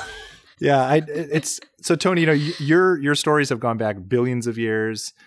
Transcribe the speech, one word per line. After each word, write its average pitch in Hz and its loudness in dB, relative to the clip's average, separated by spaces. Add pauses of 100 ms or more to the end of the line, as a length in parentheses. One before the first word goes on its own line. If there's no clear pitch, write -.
(600)
Yeah, 139 2
I, 143 2
it's, 151 -4 (220)
so 170 2
Tony, 175 2
you 160 4
know, 156 4
y-, 147 0
your, 175 4
your 143 2
stories 151 2
have 120 -2
gone 117 -2
back 107 -2 (100)
billions 123 0
of 113 -6
years. 110 -4 (140)